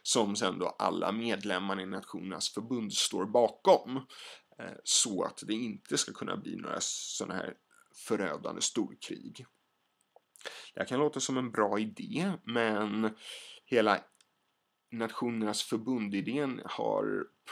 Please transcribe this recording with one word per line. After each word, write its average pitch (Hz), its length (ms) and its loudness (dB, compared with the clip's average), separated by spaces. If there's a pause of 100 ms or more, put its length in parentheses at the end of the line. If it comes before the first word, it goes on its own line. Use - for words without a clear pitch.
som 104 320 4
sen 98 240 0
då - 200 0
alla 90 320 2
medlemmar 98 720 0
i 92 40 -6
Nationernas 95 640 -6
förbund 113 440 -4
står 98 320 0
bakom, 123 720 6 (600)
eh, 113 80 -10 (180)
så - 400 2
att - 240 -6
det 104 60 -2
inte 113 440 -4
ska - 160 -2
kunna 98 240 -4
bli - 180 -8
några - 240 -6
såna - 540 -6
här - 200 -6 (420)
förödande 90 640 -2
storkrig. - 840 -4 (1300)
Det - 60 -4
här - 80 -2
kan 127 120 0
låta 147 200 2
som 131 180 0
en 127 140 0
bra 104 280 4
idé, 110 520 -2 (120)
men 110 720 2 (500)
hela 107 340 6 (920)
Nationernas 113 720 0
förbund-idén 117 1040 0
har 104 600 0 (240)